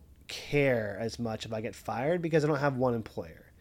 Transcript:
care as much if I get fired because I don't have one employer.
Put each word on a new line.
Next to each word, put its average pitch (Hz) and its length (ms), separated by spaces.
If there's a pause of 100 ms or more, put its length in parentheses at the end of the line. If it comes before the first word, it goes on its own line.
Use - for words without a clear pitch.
(280)
care 120 680
as 113 200
much 113 280
if 110 60
I 110 80
get 107 140
fired 135 480
because 160 200
I 151 60
don't 151 100
have 139 180
one 123 180
employer. 101 500 (160)